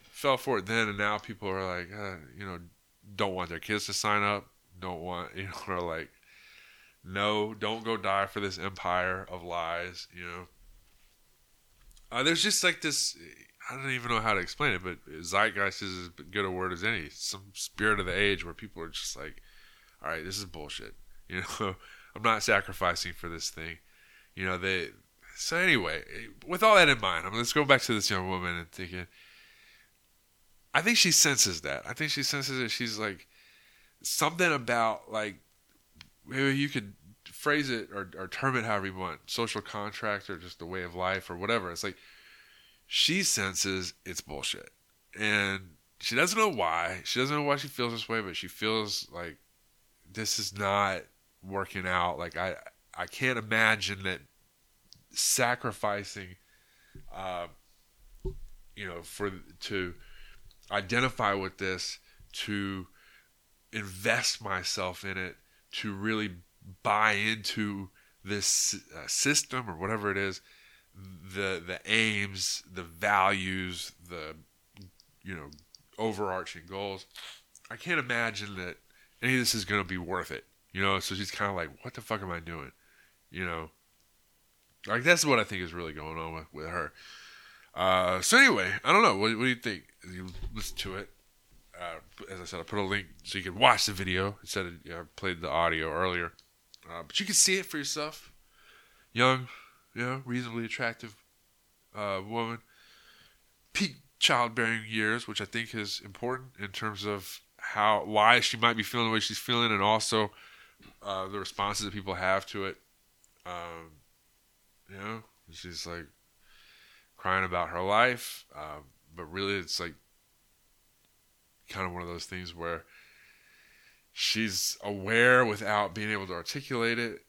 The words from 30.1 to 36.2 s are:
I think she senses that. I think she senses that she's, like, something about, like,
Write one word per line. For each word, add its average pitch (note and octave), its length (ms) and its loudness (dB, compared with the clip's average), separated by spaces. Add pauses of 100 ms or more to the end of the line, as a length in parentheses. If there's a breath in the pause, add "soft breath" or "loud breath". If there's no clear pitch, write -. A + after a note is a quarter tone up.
I D#3 100 6
think A3+ 160 4
she F3 120 6
senses A#2 520 6
that. C#2 260 -4
I A#2 40 -6
think D3 200 -4
she C#3+ 100 -2
senses C3+ 380 -2
that A2+ 100 -2
she's, A2 300 -4
like, G2+ 260 -6 (720 soft breath)
something E3+ 520 2
about, A#2 580 0
like, G#2+ 300 -4 (840)